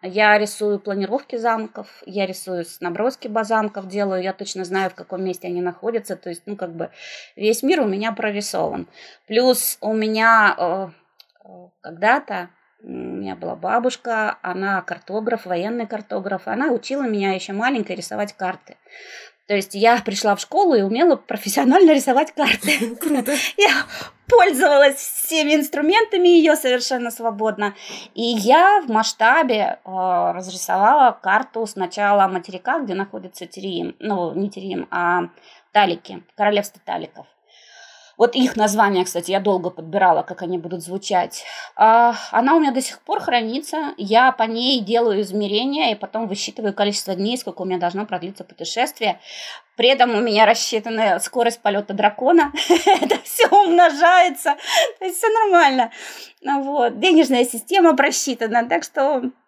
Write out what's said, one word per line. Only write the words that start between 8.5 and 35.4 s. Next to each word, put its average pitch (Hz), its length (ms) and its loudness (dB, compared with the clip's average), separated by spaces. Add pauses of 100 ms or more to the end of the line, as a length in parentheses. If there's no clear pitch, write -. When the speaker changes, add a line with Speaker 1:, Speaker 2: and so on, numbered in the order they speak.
Speaker 1:
Плюс 247 520 2
у 214 120 -4
меня, 220 680 4
э, 180 300 -2 (560)
э, 190 40 -20 (340)
когда-то 185 680 -2 (340)
у 220 60 -20
меня 147 480 -10
была - 180 -8
бабушка, 220 880 -2
она 190 400 -4
картограф, 214 640 -6
военный 208 400 -4
картограф, 202 600 -8
она 233 200 -2
учила 262 340 -4
меня 202 300 -2
еще 190 220 -8
маленькой 220 420 -4
рисовать 208 360 -8
карты. - 440 -10 (680)
То 208 80 -2
есть 196 200 -4
я 226 260 4
пришла 202 340 -2
в 202 60 -6
школу 349 340 2
и 208 80 4
умела 262 340 2
профессионально 277 760 2
рисовать 277 400 2
карты. 254 640 -2
Speaker 2:
<laughs> - 40 -16
Круто. 285 320 -2 (240)
Speaker 1:
Я 403 140 4 (580)
пользовалась 294 680 6
всеми 311 580 -2
инструментами 349 720 2
ее 330 280 6
совершенно 247 540 -2
свободно. 208 640 -4 (400)
И - 80 -6
я 269 640 4
в 240 40 -8
масштабе, 226 920 2
э, 185 500 -2
разрисовала 190 800 2 (100)
карту 220 440 -2
сначала 202 600 0
материка, 185 500 -4
где 214 160 -6
находится 185 520 -10
Тирим, 175 520 -8
ну, 180 360 -4
не 196 140 -4
Тирим, 190 420 -10
а 175 380 -2 (440)